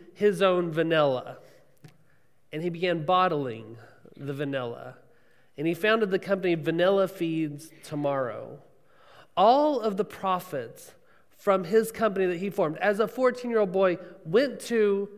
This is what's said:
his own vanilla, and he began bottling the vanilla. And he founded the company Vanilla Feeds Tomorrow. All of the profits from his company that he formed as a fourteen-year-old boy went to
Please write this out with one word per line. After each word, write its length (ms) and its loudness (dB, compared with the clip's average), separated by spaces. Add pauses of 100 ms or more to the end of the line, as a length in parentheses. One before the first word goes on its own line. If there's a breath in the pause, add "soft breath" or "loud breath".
(120)
his 300 2
own 280 4
vanilla, 680 0 (1120 loud breath)
and 100 -8
he 60 -4
began 380 -2
bottling 720 0 (360 loud breath)
the 200 -8
vanilla. 640 -6 (580 soft breath)
And 100 -4
he 60 2
founded 380 2
the 80 2
company 360 -2
Vanilla 540 2
Feeds 640 -6 (140)
Tomorrow. 720 -4 (800 loud breath)
All 420 6
of 160 -2
the 80 0
profits 880 -6 (380 soft breath)
from 340 2
his 280 2
company 340 0
that 140 -2
he 100 -4
formed 260 -2
as 240 0
a 80 0
fourteen-year-old 640 0
boy 240 2 (300 loud breath)
went 340 0
to 580 0